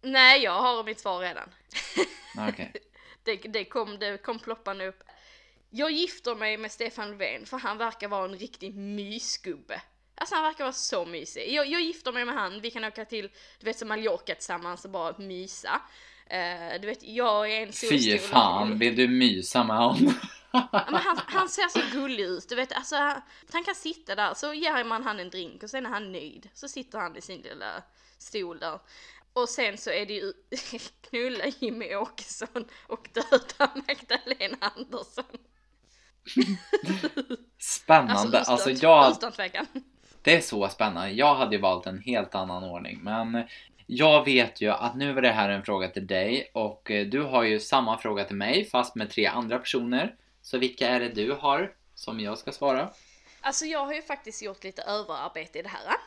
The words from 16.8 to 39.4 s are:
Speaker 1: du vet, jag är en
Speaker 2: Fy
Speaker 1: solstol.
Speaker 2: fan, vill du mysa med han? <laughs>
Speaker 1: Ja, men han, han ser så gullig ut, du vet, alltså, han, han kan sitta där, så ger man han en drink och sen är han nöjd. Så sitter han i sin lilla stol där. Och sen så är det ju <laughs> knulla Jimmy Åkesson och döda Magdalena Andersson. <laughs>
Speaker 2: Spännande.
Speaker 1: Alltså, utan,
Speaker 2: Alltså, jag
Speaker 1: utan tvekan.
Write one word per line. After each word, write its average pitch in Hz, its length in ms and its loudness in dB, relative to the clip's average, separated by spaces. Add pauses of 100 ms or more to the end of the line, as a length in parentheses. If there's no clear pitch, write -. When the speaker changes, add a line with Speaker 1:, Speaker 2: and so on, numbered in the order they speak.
Speaker 1:
du 202 60 -8
vet, - 160 -8
jag 214 480 2
är 220 100 -2
en 220 120 -8
Speaker 2:
Fy - 140 -2
Speaker 1:
solstol. 107 320 4
Speaker 2:
fan, 107 580 6
vill 113 180 4
du 127 120 6
mysa 123 560 4
med 110 120 2
han? 120 220 4
<laughs> 277 220 4 (340)
Speaker 1:
Ja, - 380 2
men 311 100 0
han, 339 260 0
han 370 220 0
ser 381 180 0
så 349 120 0 (200)
gullig 254 240 -2
ut, 180 260 -6
du 247 60 -4
vet, 254 180 -2
alltså, 262 220 -4
han, 285 260 0 (320)
han 339 100 -2
kan 381 120 -4
sitta 311 400 -8
där, 202 180 0
så 294 200 -6
ger 311 300 0
man 226 200 -4
han 214 160 -4
en 180 100 -10
drink 180 340 -12
och 214 60 -14
sen 262 160 -6
är 220 40 -8
han 208 220 -6
nöjd. 156 420 -14
Så 285 140 -16
sitter 254 320 -12
han 175 180 -6
i - 40 -16
sin 185 200 -16
lilla 98 420 -12 (340)
stol 175 420 -10
där. 165 200 -8 (540)
Och 240 160 2
sen 214 280 -2
så - 140 -8
är 202 140 0
det 208 80 -8
ju 196 200 -6 (360)
<laughs> - 400 -14
knulla 240 380 -4
Jimmy 226 480 -6
Åkesson - 720 -8 (220)
och - 260 -10
döda 262 580 2 (160)
Magdalena 254 680 -4 (180)
Andersson. - 640 -12 (880)
<laughs> 202 320 2 (1040)
Speaker 2:
Spännande. 117 800 4
Speaker 1:
Alltså, 123 140 4
utan, - 0 -
Speaker 2:
Alltså, 131 320 2
jag 147 260 12
Speaker 1:
utan - 200 -4
tvekan. - 360 -6 (540)